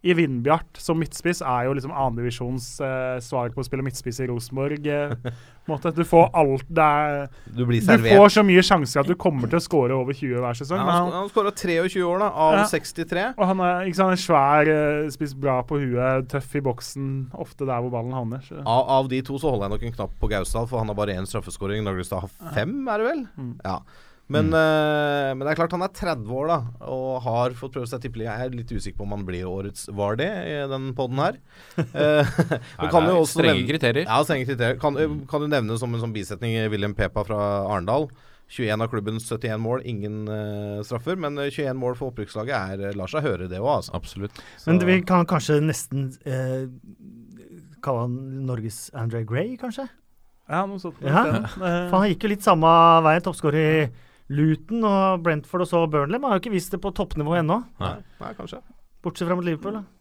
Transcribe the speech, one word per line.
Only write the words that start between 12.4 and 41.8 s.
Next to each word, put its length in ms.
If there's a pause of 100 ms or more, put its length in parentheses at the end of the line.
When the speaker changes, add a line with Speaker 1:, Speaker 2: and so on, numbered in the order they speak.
Speaker 1:
Ja. 100
Speaker 2:
sekstitre. 720
Speaker 1:
Og 100
han 140
er, 240
ikke 120
sant, 160
en 120
svær, 480 (320)
eh, 60
spiss, 240
bra 280
på 160
huet, 500
tøff 280
i 40
boksen, 760
ofte 320
der 160
hvor 80
ballen 240
havner, 240
så 240
Speaker 2:
Av, 240
av 200
de 120
to 160
så 160
holder 160
jeg 80
nok 80
en 80
knapp 260
på 120
Gausdal, 360
for 120
han 100
har 80
bare 160
én 160
straffeskåring. 560
Naglestad 380
har 80 (100)
Speaker 1:
Ja. 120
Speaker 2:
fem, 360
er 80
det 160
vel? 160 (100)
Speaker 1:
Mm. 280
Speaker 2:
Ja. 140 (500)
Men, 200
Speaker 3:
Mm. 40
Speaker 2:
eh, 800
men 60
det 180
er 80
klart 60
han 100
er 60
tredve 420
år 160
da, 160 (240)
og 340
har 300
fått 220
prøve 160
seg 120
tippeliga. 380
Jeg 80
er 100
litt 140
usikker 280
på 40
om 80
han 160
blir 160
årets 480
Vardy 320
i 460
den 260
podden 240
her. 140 (260)
Speaker 3:
<laughs> 180
Speaker 2:
Eh, 460
<laughs> 260
men 120 (180)
Speaker 3:
Nei, 140
Speaker 2:
kan 100
Speaker 3:
det 80
Speaker 2:
jo 60
Speaker 3:
er 80
Speaker 2:
også 180
Speaker 3:
strenge 240
Speaker 2:
nevne 60
Speaker 3:
kriterier. 340
Speaker 2:
Ja, 160
strenge 240
kriterier. 320
Kan, 180
eh, 120
Speaker 3:
Mm. 200
Speaker 2:
kan 120
du 80
nevne 280
som 160
en 80
sånn 140
bisetning, 400
eh, 140
William 260
Pepa 320
fra 400
Arendal. 420 (400)
Tjueén 320
av 120
klubbens 340
syttién 340
mål, 240
ingen, 440
eh, 560
straffer, 340
men, 180
eh, 140
tjueén 260
mål 200